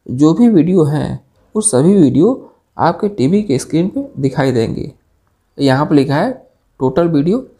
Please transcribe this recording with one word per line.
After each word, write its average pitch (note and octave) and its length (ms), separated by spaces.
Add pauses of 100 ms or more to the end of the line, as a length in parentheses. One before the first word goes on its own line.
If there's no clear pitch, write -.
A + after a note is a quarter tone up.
जो D3 280
भी A#3+ 140
वीडियो F3+ 360
हैं, C3 400 (300)
वो G#3 80
सभी D#3 320
वीडियो E3+ 580 (240)
आपके F3 340
टीवी G3 320
के G#3 160
स्क्रीन E3+ 300
पे C#4 180 (120)
दिखाई C3+ 340
देंगे। - 400 (680)
यहाँ C#3 280
पर - 80
लिखा C#3 220
है G#3 160 (480)
टोटल C3+ 280
वीडियो E3+ 380 (140)